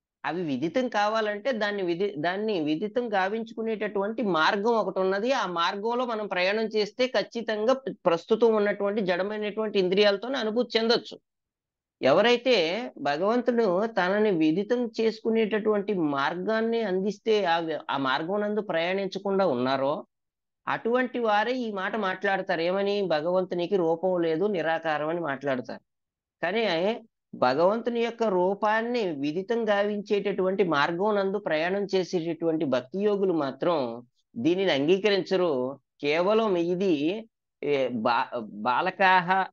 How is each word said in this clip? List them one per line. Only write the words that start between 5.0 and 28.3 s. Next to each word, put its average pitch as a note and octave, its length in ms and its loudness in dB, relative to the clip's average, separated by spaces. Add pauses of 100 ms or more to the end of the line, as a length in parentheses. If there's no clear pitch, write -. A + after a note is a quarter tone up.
ఆ A3+ 140 0
మార్గంలో G3+ 600 -2
మనం G#3+ 200 -4
ప్రయాణం G3 380 0
చేస్తే G#3+ 420 -2
ఖచ్చితంగా A3+ 680 -2
ప్ర-, - 220 -4 (120)
ప్రస్తుతం A3 480 2
ఉన్నటువంటి G3+ 460 0
జడమైనటువంటి G3+ 760 -2
ఇంద్రియాలతోనే G3+ 600 2
అనుభూతి A3 400 -2
చెందొచ్చు. A3+ 400 0 (840)
ఎవరైతే G#3+ 960 4
భగవంతుడు G#3+ 880 2
తనని G#3 440 2
విదితం G3+ 600 2 (100)
చేసుకునేటటువంటి A3 920 0
మార్గాన్ని F3+ 880 0
అందిస్తే G3+ 600 0
ఆ E3 140 2
వ్య-, D#3+ 220 -4 (100)
ఆ C3+ 60 0
మార్గం D3+ 440 -2
నందు G#3 200 -2
ప్రయాణించకుండా F#3+ 840 -2
ఉన్నారో C3+ 600 0 (600)
అటువంటి A#3+ 500 -2
వారే A3 340 2
ఈ A#3+ 200 -4
మాట G3+ 240 -4
మాట్లాడతారు. F#3+ 640 -2
ఏమని? G3+ 420 0
భగవంతునికి F3 760 0
రూపం E3+ 440 0
లేదు, D#3+ 240 0
నిరాకారం D#3+ 640 -2
అని E3+ 120 -2
మాట్లాడతారు. C3 600 -4 (600)
కానీ F#3+ 580 0 (340)
భగవంతుని F#3 640 2
యొక్క A#3 220 -2
రూపాన్ని G#3+ 880 0